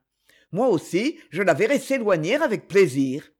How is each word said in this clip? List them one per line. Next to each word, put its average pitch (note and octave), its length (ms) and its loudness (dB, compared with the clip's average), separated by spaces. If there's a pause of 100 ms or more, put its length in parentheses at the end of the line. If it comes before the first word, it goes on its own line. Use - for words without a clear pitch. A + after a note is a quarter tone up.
(520)
Moi A#3+ 180 0
aussi, F#3+ 500 -2 (100)
je F3 140 -6
la F3 100 4
verrais A3+ 260 2
s'éloigner G#3 580 0
avec A#3+ 300 -2
plaisir. C#3 600 0 (100)